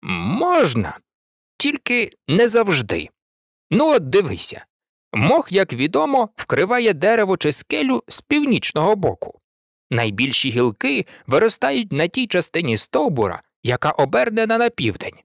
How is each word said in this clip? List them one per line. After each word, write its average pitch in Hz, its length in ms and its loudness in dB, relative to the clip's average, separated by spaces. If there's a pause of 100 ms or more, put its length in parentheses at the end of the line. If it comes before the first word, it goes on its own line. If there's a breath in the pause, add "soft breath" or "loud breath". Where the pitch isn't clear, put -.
Можна, 139 960 -2 (580)
тільки 247 540 -4 (160)
не 208 200 4
завжди. 156 640 0 (600)
Ну 233 200 4
от 202 200 2
дивися, 135 560 -2 (480)
мох, 175 380 2
як 190 220 2
відомо, 233 640 0
вкриває 208 580 0
дерево 190 440 2
чи 151 140 0
скелю 269 560 -2
з - 140 -2
північного 220 760 0
боку. 151 440 -4 (500)
Найбільші 117 600 -2
гілки 123 560 -2 (220 loud breath)
виростають 226 640 0
на 147 160 -2
тій 247 200 -4
частині 165 500 -2
стовбура, 139 640 0 (220)
яка 123 280 -2
обернена 220 680 0
на 233 120 2
південь. - 560 -6